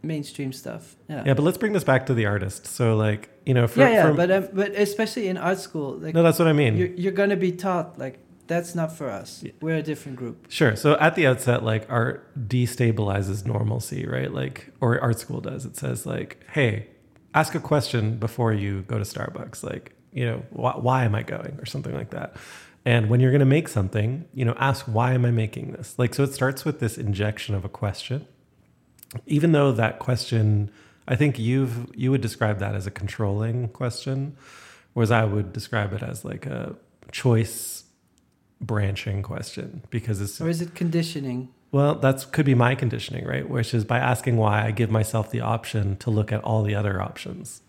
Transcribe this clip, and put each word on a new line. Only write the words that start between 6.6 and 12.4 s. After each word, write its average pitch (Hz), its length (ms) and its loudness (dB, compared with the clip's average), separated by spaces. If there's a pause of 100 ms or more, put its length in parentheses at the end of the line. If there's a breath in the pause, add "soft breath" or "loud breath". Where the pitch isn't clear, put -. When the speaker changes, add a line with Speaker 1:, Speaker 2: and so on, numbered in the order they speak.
Speaker 1:
you're, 180 120 4
you're 185 220 -2
gonna 202 240 2
be 180 160 2
taught, 175 480 -2
like, 131 200 -8 (280)
"That's 170 280 -2
not 160 200 -2
for 135 140 -6
us. - 340 -10
Speaker 2:
Yeah. - 80 -12 (100)
Speaker 1:
We're 160 160 0
a 151 60 0
different 143 340 -8
group." 120 320 -10
Speaker 2:
Sure. 113 280 4
So 147 220 6
at 165 160 4
the 160 120 4
outset, 123 360 2
like, 110 260 0
art 120 580 -2